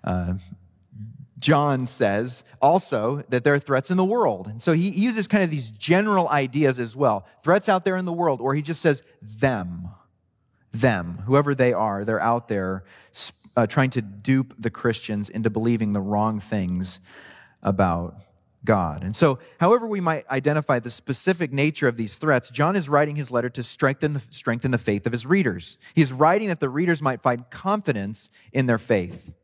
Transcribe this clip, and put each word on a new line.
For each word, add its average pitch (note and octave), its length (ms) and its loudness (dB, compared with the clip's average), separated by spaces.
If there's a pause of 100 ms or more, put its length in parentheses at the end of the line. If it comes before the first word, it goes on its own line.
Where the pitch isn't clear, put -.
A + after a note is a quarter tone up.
uh, F2+ 300 -2 (1000)
John C#3 520 2
says A#2 560 -2 (180)
also C#3+ 680 2
that B2 140 0
there D3 120 4
are C#3+ 40 2
threats C#3 320 -2
in F3+ 60 0
the F#3 80 4
world. D#3+ 420 0
And A2 160 -12
so E3+ 100 2
he F3 180 2
uses A3 360 0
kind G#3 160 2
of E3+ 80 0
these B2 220 -6
general F#3 560 2
ideas C3+ 500 2
as A2+ 160 -6
well. A#2 320 2 (160)
Threats F#3+ 260 2
out F#3 160 2
there F#3 120 0
in F#3 80 -2
the F3 80 -4
world, E3 280 0
or C3+ 140 0
he D3+ 80 0
just D#3 180 -6
says D3 220 2 (180)
them, G#2+ 680 -4 (840)
them, G2 540 0
whoever C#3+ 300 4
they B2 160 4
are, G2+ 320 0
they're A2 160 0
out A#2 260 0
there, F#2+ 380 -2 (280)
s-, - 200 -6 (240)
uh, A2+ 100 4
trying C3 240 0
to A#2+ 120 -4
dupe G#2 540 -2
the A2+ 140 -4
Christians G#2+ 580 -4
into A2 220 -2
believing A2 420 0
the G2+ 80 -2
wrong G#2 380 0
things F#2 640 -4 (640)
about F2 500 0 (500)
God. F2 400 0
And G2+ 100 -6
so, C#3 240 2 (220)
however A3+ 260 4
we G3+ 140 -4
might D#3+ 280 -2
identify C3+ 520 0
the A#2 100 -10
specific D#3+ 640 -4
nature D3 340 0
of A#2 100 2
these A2+ 200 -6
threats, D3 340 0
John D3+ 240 0
is E3 140 -2
writing D3 260 2
his C#3 160 -6
letter B2 200 0
to B2 120 -8
strengthen C#3+ 520 0
the, C3+ 80 -4 (100)
strengthen A#2+ 400 -2
the A#2 60 2
faith G2+ 280 -2
of A2+ 60 -2
his A#2+ 120 -6
readers. C3 540 -2 (160)
He E3 80 4
is C3 100 0
writing F3 360 4
that E3+ 100 -2
the C#3 100 -2
readers D#3 320 0
might C3 220 -2
find B2 260 0
confidence B2+ 800 -4 (240)
in C3 140 2
their A#2 120 2
faith. - 540 -2 (120)